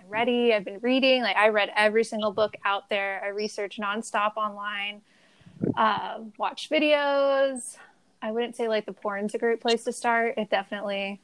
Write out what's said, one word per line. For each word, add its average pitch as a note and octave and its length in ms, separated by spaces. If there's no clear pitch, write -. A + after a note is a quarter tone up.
"I'm F#3 80
ready. A#3+ 440
I've G#3 120
been G3 160
reading." B3+ 420
Like, G3+ 140
I G#3 100
read G#3 300
every G#3+ 260
single G#3+ 280
book G#3 240
out G3+ 240
there. G3 340
I G3+ 60
researched G#3 500
nonstop G#3+ 560
online, G#3 640
uh, G#3+ 420
watched - 320
videos. C#4 1080
I A3 100
wouldn't A#3 240
say, A#3+ 120
like, G#3+ 180
the G3 80
porn's G3+ 400
a A#3+ 40
great A#3 240
place A#3 240
to B3 80
start. A#3 440
It G#3+ 120
definitely G3 760